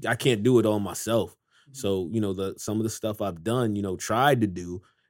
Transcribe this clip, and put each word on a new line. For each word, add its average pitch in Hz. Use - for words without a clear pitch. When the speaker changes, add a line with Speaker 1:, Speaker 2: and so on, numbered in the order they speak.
Speaker 1:
I 120
can't 120
do 123
it 107
all 107
myself. 107
Speaker 2:
Mm-hmm. -
Speaker 1:
So, 95
you 113
know, 101
the, 95
some 107
of 107
the 110
stuff 107
I've 87
done, 113
you 101
know, 95
tried 127
to 107
do, 90